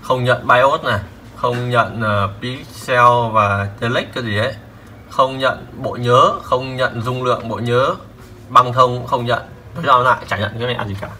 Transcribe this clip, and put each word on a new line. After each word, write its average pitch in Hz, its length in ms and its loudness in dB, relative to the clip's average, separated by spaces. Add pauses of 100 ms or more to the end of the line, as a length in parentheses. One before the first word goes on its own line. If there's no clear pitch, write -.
không 127 220 -2
nhận 123 220 0
bios 127 360 4
này, 113 180 -2 (360)
không 123 340 -4
nhận, 113 320 0
ờ, 101 260 0 (120)
pixel 120 920 2
và 101 360 2 (120)
telex 123 240 0 (100)
cái 123 100 -6
gì 104 140 -2
ấy, 127 160 -2 (560)
không 131 280 0
nhận - 280 -2 (100)
bộ 123 140 -6
nhớ, 123 420 4 (100)
không 131 340 -2
nhận 120 260 -2
dung 127 200 -4
lượng 117 260 0
bộ 110 80 -4
nhớ, 123 380 0 (540)
băng 127 240 4
thông 123 260 4
cũng 120 80 -8
không 117 200 -2
nhận, 117 160 -2 (320)
nói 170 100 -8
ra 123 260 4
lại 123 80 2 (100)
chả 117 80 -4
nhận 110 220 -4
cái 123 80 -4
mẹ 120 220 -4
gì 98 120 -8
cả. - 80 -10 (120)